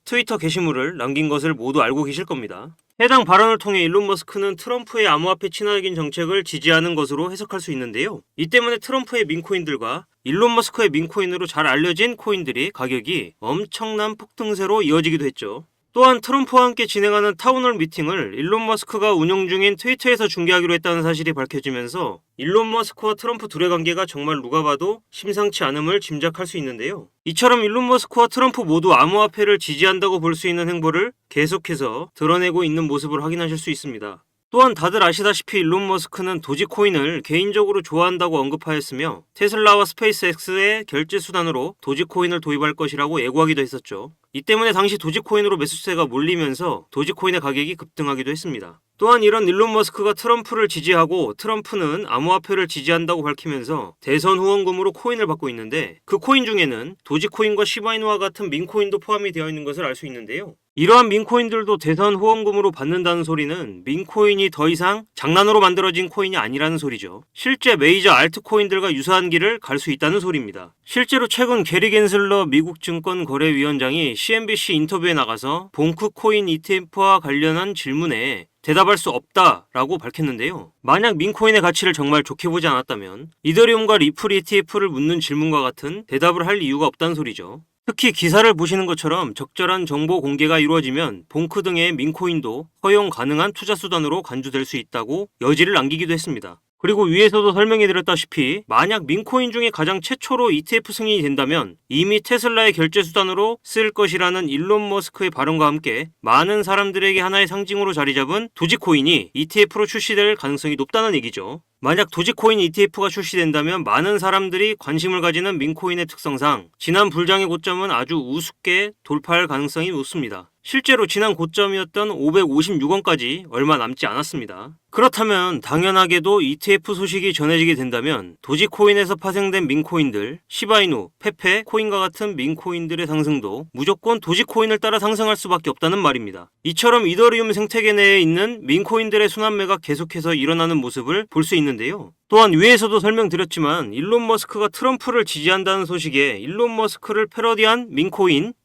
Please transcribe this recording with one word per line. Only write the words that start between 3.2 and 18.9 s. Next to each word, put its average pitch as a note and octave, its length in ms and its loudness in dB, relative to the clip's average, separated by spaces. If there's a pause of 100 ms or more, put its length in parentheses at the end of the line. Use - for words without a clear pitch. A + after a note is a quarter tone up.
발언을 G#3+ 340 6
통해 G3+ 240 0
일론 F#3+ 260 2
머스크는 G3 480 -4
트럼프의 A#3 500 -2
암호화폐 F3 420 0
친화적인 G3 460 -4
정책을 E3 480 -4
지지하는 D#3+ 540 2
것으로 D3 340 -2
해석할 F#3+ 300 -10
수 E3 100 -10
있는데요. B2+ 520 -6 (140)
이 D#3+ 120 -4
때문에 A#3+ 300 0
트럼프의 B3 480 -4
민코인들과 D#3 800 -6 (180)
일론 A3 320 2
머스크의 A3+ 340 0
민코인으로 F3+ 560 -4
잘 D3+ 220 -2
알려진 F3 480 0
코인들이 E3+ 560 -4
가격이 B2 680 -6
엄청난 G#3+ 800 -6
폭등세로 G#3 680 -2
이어지기도 D#3 420 2
했죠. B2+ 420 -8 (280)
또한 B3 280 6
트럼프와 B3+ 420 2
함께 A#3+ 220 0
진행하는 G#3 500 2
타운홀 B3+ 380 2
미팅을 D#3+ 640 -4
일론 G3+ 280 0
머스크가 G#3+ 460 0